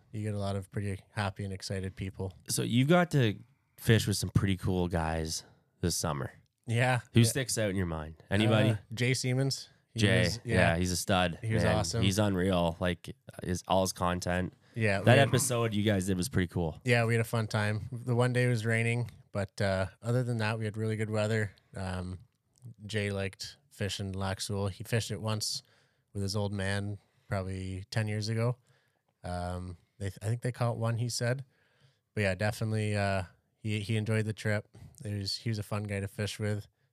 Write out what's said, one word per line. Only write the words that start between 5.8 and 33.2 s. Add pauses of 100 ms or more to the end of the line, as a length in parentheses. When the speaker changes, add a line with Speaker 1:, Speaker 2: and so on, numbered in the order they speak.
Speaker 2:
this
summer. (360)
Speaker 1:
Yeah. (140)
Speaker 2:
Who
Speaker 1:
Yeah.
Speaker 2:
sticks
out
in
your
mind? (140)
Anybody?
Speaker 1:
Uh, (180)
Jay
Siemens. (240)
He
Speaker 2:
Jay,
Speaker 1:
was,
Speaker 2:
yeah.
Speaker 1:
yeah.
Speaker 2:
he's
a
stud,
Speaker 1:
He
was
Speaker 2:
man.
Speaker 1:
awesome.
Speaker 2:
He's
unreal.
Like, (260)
his,
all
his
content. (220)
Speaker 1:
Yeah,
Speaker 2:
That
Speaker 1:
we (100)
had
Speaker 2:
episode
you
guys
did
was
pretty
cool.
Speaker 1:
Yeah,
we
had
a
fun
time.
The
one
day
was
raining, (220)
but,
uh, (160)
other
than
that,
we
had
really
good
weather. (240)
Um, (640)
Jay
liked (140)
fishing
Lac
Seul.
He
fished
it
once (500)
with
his
old
man, (300)
probably
ten
years
ago. (680)
Um, (220)
they, (140)
I
think
they
caught
one,
he
said. (720)
But
yeah,
definitely,
uh, (400)